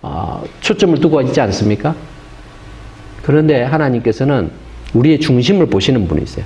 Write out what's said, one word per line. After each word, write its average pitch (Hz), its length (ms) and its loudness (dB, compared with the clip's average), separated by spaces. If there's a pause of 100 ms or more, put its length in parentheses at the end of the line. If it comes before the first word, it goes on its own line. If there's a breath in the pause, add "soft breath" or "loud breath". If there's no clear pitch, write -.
아, - 400 -8 (180)
초점을 180 400 0
두고 151 220 2
있지 127 200 0
않습니까? 107 540 0 (1300)
그런데 147 400 4
하나님께서는 127 880 0 (420)
우리의 143 260 4
중심을 156 480 2
보시는 98 400 0
분이세요. 85 380 -4